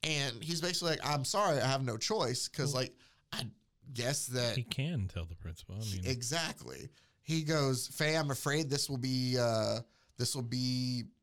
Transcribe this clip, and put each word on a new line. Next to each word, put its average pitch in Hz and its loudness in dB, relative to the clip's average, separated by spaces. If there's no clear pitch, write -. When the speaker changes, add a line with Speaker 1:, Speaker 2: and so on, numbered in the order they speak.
Speaker 1:
And 139 0
he's 160 -2
basically 175 0
like, - 0
"I'm 143 2
sorry, 180 4
I 117 4
have 135 2
no 117 0
choice," 127 0
'cause, 143 -2
Speaker 2:
Well, 127 0
Speaker 1:
like, - -8
I 117 -4
guess 123 0
that 120 0
Speaker 2:
he 120 0
can 131 -2
tell 85 -4
the 82 -10
principal. 82 -10
I 113 -6
Speaker 1:
he 101 -4
Speaker 2:
mean 92 -2
Speaker 1:
Exactly. 127 -2
He 160 0
goes, 143 2
"Faye, 156 0
I'm 151 2
afraid 143 0
this 135 0
will 135 -2
be, 127 2
uh, 110 2
this - 0
will 131 -2
be," 127 0